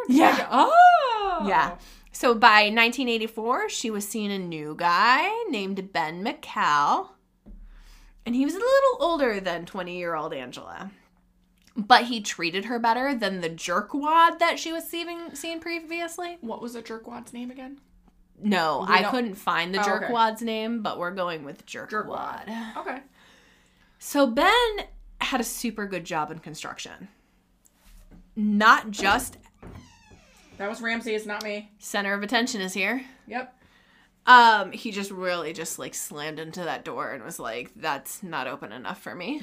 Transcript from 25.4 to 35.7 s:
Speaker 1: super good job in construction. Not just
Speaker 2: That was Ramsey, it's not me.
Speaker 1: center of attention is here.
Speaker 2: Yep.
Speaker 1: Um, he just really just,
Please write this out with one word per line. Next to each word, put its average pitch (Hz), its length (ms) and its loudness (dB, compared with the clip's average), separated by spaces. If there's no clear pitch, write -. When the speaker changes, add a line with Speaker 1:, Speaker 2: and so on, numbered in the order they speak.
Speaker 1:
super 214 420 -6
good 185 180 -6
job 156 280 -4
in 160 80 -12
construction. - 720 -14
Not 214 560 6
just 202 460 0
Speaker 2:
That 196 120 -6
was 233 120 -8
Ramsey, 226 320 -4
it's 214 140 -4
not 208 160 -6
me. 208 360 -8
Speaker 1:
center 202 340 -2
of 202 100 -2
attention 226 380 0
is 185 120 -6
here. 208 320 -2
Speaker 2:
Yep. 247 260 -10
Speaker 1:
Um, 226 460 8
he 220 200 -8
just 196 200 -8
really 180 420 -4
just, 165 260 -10